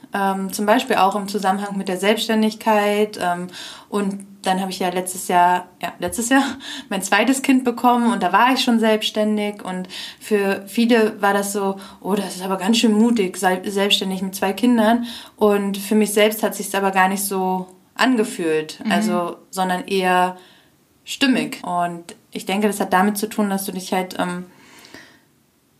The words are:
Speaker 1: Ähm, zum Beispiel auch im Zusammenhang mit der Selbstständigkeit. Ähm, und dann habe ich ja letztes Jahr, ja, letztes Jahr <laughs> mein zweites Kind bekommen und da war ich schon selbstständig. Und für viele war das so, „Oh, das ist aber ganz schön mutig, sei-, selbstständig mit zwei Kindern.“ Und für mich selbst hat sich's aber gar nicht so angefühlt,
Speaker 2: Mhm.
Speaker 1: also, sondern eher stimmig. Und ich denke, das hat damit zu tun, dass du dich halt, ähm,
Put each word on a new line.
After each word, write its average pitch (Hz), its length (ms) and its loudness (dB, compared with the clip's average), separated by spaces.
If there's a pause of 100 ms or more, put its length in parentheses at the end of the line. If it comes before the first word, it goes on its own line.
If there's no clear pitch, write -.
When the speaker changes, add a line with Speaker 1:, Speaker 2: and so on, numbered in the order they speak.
(140)
Speaker 1:
Ähm, 196 380 -2
zum 208 140 -4
Beispiel 226 300 2
auch 196 200 4
im 196 100 -6
Zusammenhang 202 520 -2
mit 190 100 -6
der 180 80 -2
Selbstständigkeit. 214 1200 0
Ähm, 175 280 -2 (420)
und 202 380 -4 (160)
dann 190 180 0
habe 185 100 -4
ich 180 80 -10
ja 185 120 -2
letztes 180 380 -6
Jahr, 180 400 4 (120)
ja, 175 200 -6
letztes 175 280 -4
Jahr 269 140 6 (240)
<laughs> - 240 -14
mein 196 100 -4
zweites 233 400 2
Kind 254 240 2
bekommen 240 480 2
und 196 100 -2
da 180 80 2
war 233 220 4
ich 254 100 0
schon 226 160 4
selbstständig. 214 840 0
Und 185 240 -8 (320)
für 196 460 0
viele 226 560 2
war 202 100 4
das 202 220 -2
so, 196 220 -2 (260)
„Oh, 185 120 -2
das 185 220 -2
ist 180 60 -10
aber 190 160 -4
ganz 202 180 0
schön 226 160 4
mutig, 208 460 2
sei-, 185 260 0
selbstständig 196 560 0
mit 190 140 -6
zwei 196 180 -2
Kindern.“ 233 540 2 (300)
Und 202 420 2
für - 160 -2
mich 208 180 2
selbst 214 300 2
hat 214 120 -2
sich's 196 200 -8
aber 196 160 0
gar 185 180 4
nicht 202 160 -4
so 185 440 -2 (260)
angefühlt, 185 920 0
Speaker 2:
Mhm. 214 80 -2
Speaker 1:
also, 175 440 0 (140)
sondern 185 360 -2
eher 185 500 2 (680)
stimmig. 175 600 -2
Und 175 520 -6 (140)
ich - 160 -12
denke, 208 200 0
das 202 140 -2
hat 190 120 -4
damit 202 260 2
zu 208 100 -2
tun, 208 220 -2
dass 196 140 -2
du 190 80 -8
dich 185 200 -8
halt, 185 260 -4
ähm, 180 280 -6 (1300)